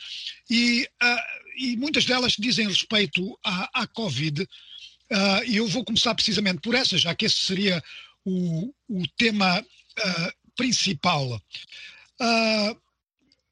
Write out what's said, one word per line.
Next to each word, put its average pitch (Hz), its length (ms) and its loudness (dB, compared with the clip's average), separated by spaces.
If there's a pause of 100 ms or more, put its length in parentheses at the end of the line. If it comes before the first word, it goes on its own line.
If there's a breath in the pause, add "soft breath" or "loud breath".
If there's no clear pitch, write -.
(500 loud breath)
e, 240 400 2 (120)
ah, 240 220 4 (340)
e 247 200 -2
muitas 277 260 2
delas 240 300 2
dizem 214 340 0
respeito 196 800 0
à, 202 380 -2
à - 40 -2
covid. 156 580 -2 (640 loud breath)
Ah, 196 360 4
e 240 100 0
eu 226 120 2
vou 202 180 -2
começar 226 280 2
precisamente 190 460 0
por 240 160 0
essa, 247 220 2
já 165 180 2
que 220 100 0
esse - 120 2
seria 185 440 0 (440 loud breath)
o, 180 480 -2 (160)
o 180 180 -2 (100)
tema, 208 460 2 (400)
ah, 180 300 -2 (240)
principal. 165 840 0 (800 loud breath)
Ah, 220 560 2 (760)